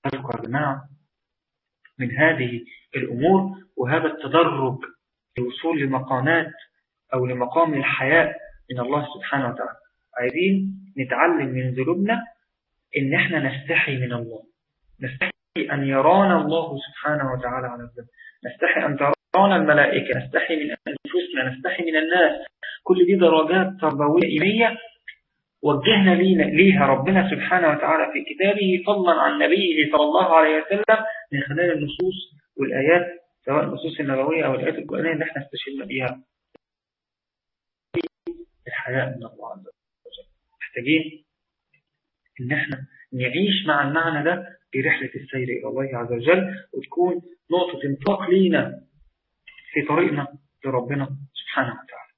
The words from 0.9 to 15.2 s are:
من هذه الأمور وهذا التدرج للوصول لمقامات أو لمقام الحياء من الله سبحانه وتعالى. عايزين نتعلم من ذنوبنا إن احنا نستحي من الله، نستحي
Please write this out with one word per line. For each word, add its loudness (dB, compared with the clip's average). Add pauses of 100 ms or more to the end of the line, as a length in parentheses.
من -4
هذه 0 (300)
الأمور 0
وهذا 0
التدرج 0 (600)
للوصول -4
لمقامات 0 (600)
أو 0
لمقام 0
الحياء 2 (340)
من -8
الله -2
سبحانه -2
وتعالى. -10 (380)
عايزين 0 (220)
نتعلم 0
من -4
ذنوبنا -2 (680)
إن 0
احنا 0
نستحي -2
من -4
الله، -8 (560)
نستحي -6 (400)